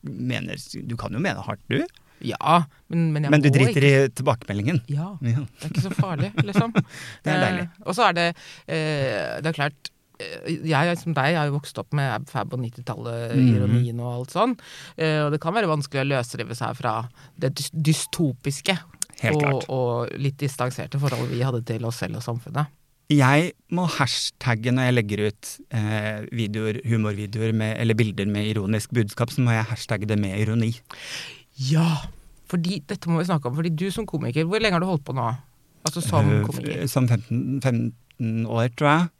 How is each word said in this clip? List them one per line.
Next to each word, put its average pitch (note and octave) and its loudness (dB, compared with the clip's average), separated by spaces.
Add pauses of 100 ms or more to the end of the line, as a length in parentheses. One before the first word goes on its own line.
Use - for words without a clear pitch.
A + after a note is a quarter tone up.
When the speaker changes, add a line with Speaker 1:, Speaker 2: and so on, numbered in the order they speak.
Speaker 1:
mener, G#2 -6 (260)
du A#2 -6
kan - -8
jo F2 -2
mene G2 -4
hardt, G#2+ -8
du. - 2 (400)
Speaker 2:
Ja, D#3 2 (260)
men, E3 2
men D3+ 0
jeg C#3+ 2
Speaker 1:
Men D3 8
du D3 8
Speaker 2:
må C3+ 6
Speaker 1:
driter C3+ 6
Speaker 2:
ikke. C#3 6
Speaker 1:
i - -6
tilbakemeldingen. B2 0
Speaker 2:
Ja, D#3 -2
Speaker 1:
Ja. B2 0
Speaker 2:
det - -12
er - -6
ikke - 0
så - -4
farlig, F#3 0
liksom. G#3 -2 (240)
Speaker 1:
<laughs> - -18
Det D#3 0
er F3+ 2
deilig. F3 -2
Speaker 2:
Eh, - -16
og F#3 -4
så A3 4
er F3 2
det, E3+ 2 (400)
eh, C3+ -2
det D#3 -2
er - -4
klart, - -4 (280)
eh, - -10 (180)
jeg E3 2
som E3 -4
deg, C#3 2
jeg E3+ 0
har D3 0
jo C#3+ -2
vokst - -8
opp - -6
med C#3 0
Ab B2+ -6
Fab G2+ -4
og B2 -6
nittitallet, A#2 -6
Speaker 1:
Mhm. B2+ 8
Speaker 2:
ironien A#2 2
og B2 -4
alt B2 -8
sånn. A3+ 2 (420)
Eh, D#3 2
og D3 2
det D3+ -2
kan E3 -2
være G#3 2
vanskelig C#3 -2
å C3+ 0
løsrive A#2+ -4
seg A#2 -4
fra A2+ -2 (420)
det C3+ 0
dys-, - -6
dystopiske D#3 0 (420)
Speaker 1:
Helt A#2 2
Speaker 2:
og, D3 4
Speaker 1:
klart. C3+ 0
Speaker 2:
og A#2+ 0
litt C#3 -2
distanserte C3+ -4
forholdet B2+ 0
vi A#2+ -2
hadde B2 0
til A2+ -4
oss A#2 -4
selv - -6
og A#2 -8
samfunnet. A#2+ -4 (440)
Speaker 1:
Jeg D3 6 (180)
må F3 0
hashtagge B2 0
når B2+ 2
jeg B2 4
legger G#2 0
ut, - -14 (160)
eh, G#2+ -2
videoer, A2 -2
humorvideoer A2 0
med, A2 0
eller A2+ 2
bilder G#2 0
med G#2 0
ironisk G#2+ 0
budskap, A#2 0
så - -2
må A#2+ 4
jeg A2 2
hashtagge G#2+ -4
det G#2+ 0
med G2 0
ironi. A2 2 (840)
Speaker 2:
Ja, D#3 2 (420)
fordi F3+ -2 (100)
dette F#3 -6
må E3 4
vi F3 0
snakke D#3 0
om, C3 -4
fordi E3 0
du F3 -2
som G#3+ -4
komiker, C#3+ 0
hvor G3+ 0
lenge G3+ 4
har E3+ 2
du - 0
holdt E3+ 0
på B2+ -4
nå? B2 -2 (600)
Altså - 0
som C#3+ 4
Speaker 1:
Eh, G#2 4
Speaker 2:
komiker? E3 -4
Speaker 1:
f-, C3 -2
som B2+ 4
femten, A#2+ 0
femten A#2 -2
år, A#2 2
tror D3 4
jeg. E3 4 (120)